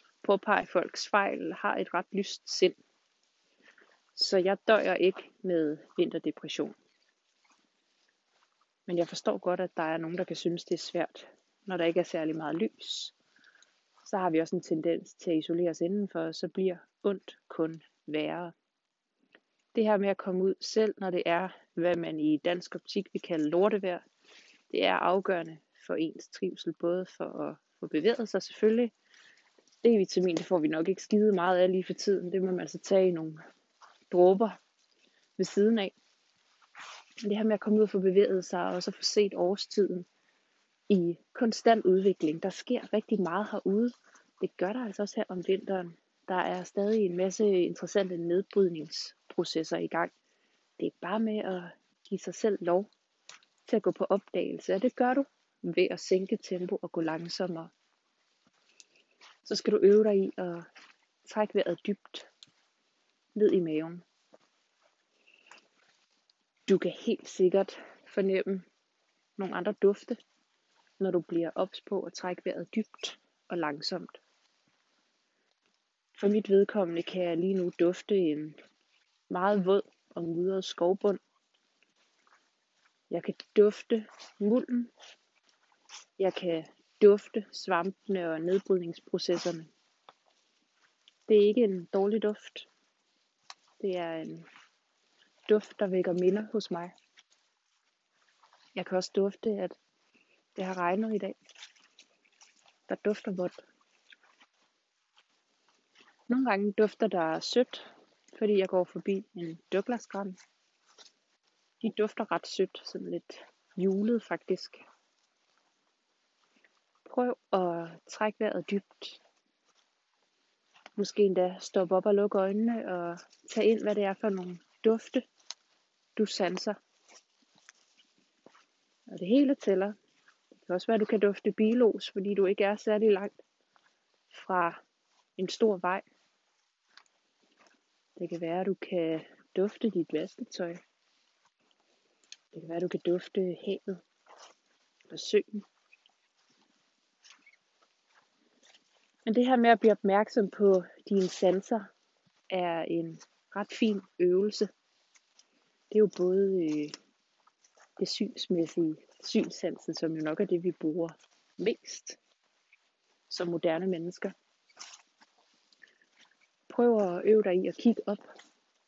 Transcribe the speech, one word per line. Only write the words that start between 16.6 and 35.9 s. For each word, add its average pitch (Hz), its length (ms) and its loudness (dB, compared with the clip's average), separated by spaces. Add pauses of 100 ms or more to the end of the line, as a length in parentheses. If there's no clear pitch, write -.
ondt - 360 -4 (100)
kun 160 340 -4 (240)
værre. 160 460 -6 (1200)
Det 226 100 2
her 214 120 4
med 196 120 2
at 190 80 2
komme 185 280 -2
ud 190 160 2
selv, 220 380 0
når 190 120 -4
det 180 160 0
er, 175 220 0 (260)
hvad 175 220 0
man 160 240 -6
i 151 160 2
dansk 175 380 -2
optik 190 380 -6
vil - 100 -6
kalde 156 280 -2
lortevejr, 190 500 2 (720)
det - 140 0
er 185 100 4
afgørende 175 640 0 (280)
for 175 80 -4
ens 160 340 -6
trivsel, 175 440 -6
både 180 340 -4
for - 420 -10
at 156 80 -12 (240)
få 170 60 -10
bevæget 202 420 0
sig 190 140 -2
selvfølgelig. 226 500 0 (920)
D-vitamin, 185 520 4
det 160 80 -4
får 185 140 2
vi 151 100 0
nok 160 200 -2
ikke 190 140 -2
skide 214 300 4
meget 180 260 2
af 185 120 6
lige 185 140 0
for 190 100 -6
tiden. 180 380 -2
Det 190 100 0
må 185 80 0
man 180 100 -2
altså - 180 -8
tage 190 300 4
i - 20 2
nogle 160 280 -6 (720)
dråber 190 380 6 (840)
ved 190 80 0
siden 214 340 4
af. 196 140 -2 (1300)